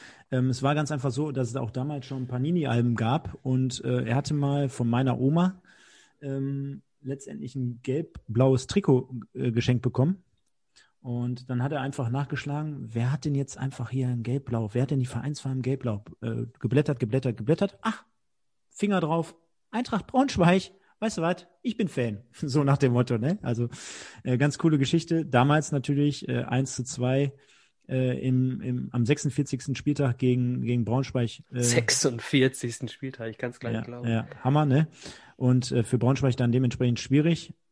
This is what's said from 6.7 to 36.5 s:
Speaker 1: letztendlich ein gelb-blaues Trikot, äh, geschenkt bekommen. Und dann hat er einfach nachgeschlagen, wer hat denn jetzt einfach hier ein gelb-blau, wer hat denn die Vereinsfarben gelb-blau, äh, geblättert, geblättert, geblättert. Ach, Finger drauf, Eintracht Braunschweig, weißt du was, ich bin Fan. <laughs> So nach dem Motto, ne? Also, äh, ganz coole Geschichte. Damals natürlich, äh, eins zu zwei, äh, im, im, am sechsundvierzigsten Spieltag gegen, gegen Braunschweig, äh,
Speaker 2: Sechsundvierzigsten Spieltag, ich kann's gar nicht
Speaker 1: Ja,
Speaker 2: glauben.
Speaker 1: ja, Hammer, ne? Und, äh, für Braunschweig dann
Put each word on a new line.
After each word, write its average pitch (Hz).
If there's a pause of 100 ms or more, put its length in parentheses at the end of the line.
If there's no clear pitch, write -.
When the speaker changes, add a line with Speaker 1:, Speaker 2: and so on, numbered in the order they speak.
Speaker 1:
letztendlich 139
ein 123
gelb-blaues 131
Trikot, 131 (240)
äh, 127
geschenkt 120
bekommen. 143 (800)
Und 123
dann 123
hat 143
er 143
einfach 131
nachgeschlagen, 143
wer 117
hat -
denn 147
jetzt 139
einfach 131
hier 131
ein 120
gelb-blau, 117
wer 123
hat -
denn 135
die 123
Vereinsfarben 131
gelb-blau, 120 (160)
äh, 117 (140)
geblättert, 131
geblättert, 123
geblättert. 160
Ach, - (640)
Finger 202
drauf, 160 (360)
Eintracht 226
Braunschweig, 196 (260)
weißt 220
du 165
was, 180 (160)
ich 247
bin 185
Fan. 113
<laughs> -
So 143
nach 139
dem 127
Motto, 123
ne? 151
Also, 117 (540)
äh, 127
ganz 143
coole 156
Geschichte. 165
Damals 143
natürlich, 143
äh, 123
eins 127
zu 123
zwei, 135 (540)
äh, 127
im, 127
im, 127
am 120
sechsundvierzigsten 139
Spieltag 143
gegen, 127
gegen 120
Braunschweig, 120
äh, 123
Speaker 2:
Sechsundvierzigsten 120
Spieltag, 120
ich 110
kann's 120
gar 113
nicht 113
Speaker 1:
Ja, 113
Speaker 2:
glauben. 120
Speaker 1:
ja, 113 (160)
Hammer, 147
ne? 147 (480)
Und, 127
äh, 120
für 123
Braunschweig 127
dann 120